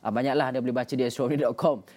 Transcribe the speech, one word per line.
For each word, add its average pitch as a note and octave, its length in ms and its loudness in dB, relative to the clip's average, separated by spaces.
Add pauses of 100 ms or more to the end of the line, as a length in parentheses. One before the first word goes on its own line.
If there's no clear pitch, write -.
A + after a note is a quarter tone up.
Ah, - 80 -6
banyaklah C3 400 0
anda B2+ 160 -2
boleh B2 80 0
baca B2 160 -2
di B2+ 160 0
astro A#2+ 240 -2
dot C#3 240 2
com. C#3+ 320 0 (120)